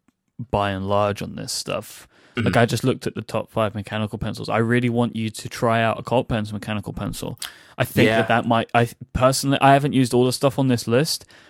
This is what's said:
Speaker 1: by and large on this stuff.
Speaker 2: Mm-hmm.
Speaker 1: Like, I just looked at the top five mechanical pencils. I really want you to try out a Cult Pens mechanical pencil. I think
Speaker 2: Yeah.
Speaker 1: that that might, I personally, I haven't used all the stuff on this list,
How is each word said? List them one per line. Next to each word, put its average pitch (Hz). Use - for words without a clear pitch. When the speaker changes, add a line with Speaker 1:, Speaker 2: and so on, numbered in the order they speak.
Speaker 1:
by 101
and 95
large 101
on -
this 107
stuff. -
Speaker 2:
Mm-hmm. 107
Speaker 1:
Like, 117
I 117
just 113
looked -
at -
the 107
top -
five 107
mechanical 107
pencils. 110
I 104
really 120
want 117
you 110
to -
try 117
out 113
a -
Cult 120
Pens 107
mechanical 107
pencil. -
I 131
think -
Speaker 2:
Yeah. 110
Speaker 1:
that 113
that 117
might, 113
I 120
personally, 135
I 139
haven't 139
used 127
all 123
the 127
stuff -
on 135
this 120
list, 127